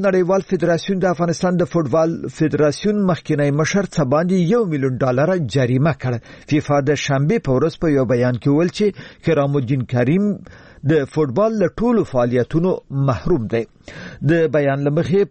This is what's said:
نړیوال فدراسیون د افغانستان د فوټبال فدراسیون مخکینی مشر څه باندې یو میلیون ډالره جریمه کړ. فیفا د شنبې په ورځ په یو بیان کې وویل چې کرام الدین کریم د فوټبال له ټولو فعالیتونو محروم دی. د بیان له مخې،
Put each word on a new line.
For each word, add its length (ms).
نړیوال 420
فدراسیون 500
د 60
افغانستان 520
د 60
فوټبال 460
فدراسیون 680
مخکینی 460
مشر 320
څه 200
باندې 300
یو 120
میلیون 320
ډالره 400
جریمه 560
کړ. 100
فیفا 320
د 160
شنبې 440
په 120
ورځ 300
په 80
یو 160
بیان 300
کې 120
وویل 200
چې 180
کرام 300
الدین 280
کریم 420
د 240
فوټبال 460
له 80
ټولو 260
فعالیتونو 680
محروم 600
دی. 120
د 160
بیان 280
له 80
مخې، 400